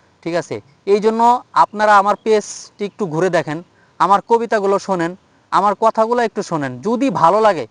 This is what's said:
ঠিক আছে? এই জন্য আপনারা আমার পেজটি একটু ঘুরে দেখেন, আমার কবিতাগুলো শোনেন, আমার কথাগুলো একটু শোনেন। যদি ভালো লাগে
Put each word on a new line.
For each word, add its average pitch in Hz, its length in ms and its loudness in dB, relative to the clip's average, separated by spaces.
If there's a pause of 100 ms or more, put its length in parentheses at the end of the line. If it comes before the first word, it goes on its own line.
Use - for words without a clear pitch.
(220)
ঠিক 170 140 -6
আছে? 147 260 -6 (240)
এই 202 140 2
জন্য 233 440 2 (100)
আপনারা 208 440 2
আমার 196 260 2
পেজটি - 640 -4
একটু 202 200 -8
ঘুরে 165 240 -2
দেখেন, 160 340 -4 (340)
আমার 185 240 2
কবিতাগুলো 220 580 0
শোনেন, 180 360 -4 (360)
আমার 190 280 0
কথাগুলো 226 420 0
একটু 214 220 -4
শোনেন। 135 380 -6
যদি 240 280 -2
ভালো 175 320 4
লাগে 170 300 0